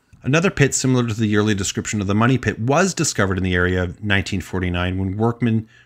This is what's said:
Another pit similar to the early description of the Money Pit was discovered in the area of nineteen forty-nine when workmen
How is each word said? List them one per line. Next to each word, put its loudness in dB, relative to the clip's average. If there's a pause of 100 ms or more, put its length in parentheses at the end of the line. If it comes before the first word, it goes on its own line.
(220)
Another 2
pit 2
similar 0
to -4
the 0
early 4
description -4
of -2
the 0
Money 4
Pit -2
was 0
discovered 0
in -2
the 0
area 2
of -6
nineteen 0
forty-nine -4
when -4
workmen 0 (180)